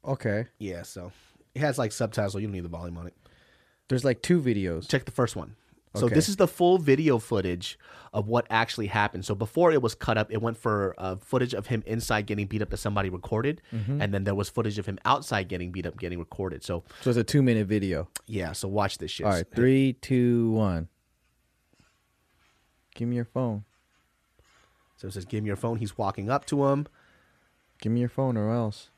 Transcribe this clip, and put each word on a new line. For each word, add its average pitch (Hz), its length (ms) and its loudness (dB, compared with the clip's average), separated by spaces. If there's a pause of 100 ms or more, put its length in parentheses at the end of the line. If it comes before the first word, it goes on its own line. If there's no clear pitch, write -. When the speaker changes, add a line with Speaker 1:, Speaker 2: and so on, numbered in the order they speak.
Speaker 1:
okay. 120 420 -2 (120)
Speaker 2:
Yeah, 92 240 -8
so 90 280 -14 (440)
it 123 60 -4
has, 143 180 0
like, 117 140 0
subtitles, 104 400 -2
so 98 60 -4
you 107 80 -4
don't 101 80 -6
need 90 100 -6
the 87 40 -8
volume 85 300 -8
on 85 100 -10
it. - 60 -18 (720)
Speaker 1:
There's, 127 160 0
like, 127 180 2
two 175 180 4
videos. 98 480 0
Speaker 2:
Check 135 160 0
the - 80 -12
first 123 240 0
one. 87 200 -12 (380)
So 113 120 2
Speaker 1:
Okay. 120 80 2
Speaker 2:
this 156 140 4
is 196 80 -2
the 190 100 6
full 180 320 4
video 143 400 4
footage 95 600 -4 (340)
of 104 160 -2
what 117 220 2
actually 113 380 0
happened. 104 360 0
So 107 100 -2
before 156 380 4
it 147 80 6
was 117 140 0
cut 110 240 0
up, 107 120 0
it 107 120 -2
went 117 160 -2
for, 101 400 0
uh, 95 180 -4
footage 123 380 -2
of 101 140 -6
him 117 180 0
inside 110 400 -2
getting 104 200 -2
beat 104 160 -4
up 104 80 -4
that 101 60 -6
somebody 101 320 -2
recorded, 107 540 -4 (100)
Speaker 1:
Mm-hmm. 117 300 -2
Speaker 2:
and 101 100 -2
then 95 120 0
there 101 100 0
was 101 160 -2
footage 107 280 -2
of 98 80 -6
him 98 180 -6
outside 113 440 0
getting 90 240 -6
beat 90 140 -4
up, 90 120 -8
getting 90 200 -6
recorded. 90 440 -8
So 85 220 -6 (160)
Speaker 1:
So 131 100 0
it's 117 80 4
a 113 60 2
two-minute 120 420 4
video. 92 420 0 (180)
Speaker 2:
Yeah, 90 260 -4
so 98 160 -6
watch 98 300 -2
this 78 120 -8
shit. - 160 -8
Speaker 1:
All 104 60 4
right, 90 220 0
three, 131 400 6
two, 120 580 2
one. 92 360 2 (2000)
Give 120 140 -4
me 123 80 -2
your 120 80 -2
phone. 113 400 -4 (1300)
Speaker 2:
So 95 120 -12
it 92 60 -10
says, 95 100 -8
"Give 107 180 -4
me 107 60 -4
your 101 80 -2
phone." 117 220 -2
He's 107 180 -6
walking 101 320 -2
up 135 180 0
to 139 200 2
him. 139 200 2 (960)
Speaker 1:
Give 110 120 0
me 120 80 2
your 123 80 0
phone 127 280 0
or 107 160 0
else. 113 460 -4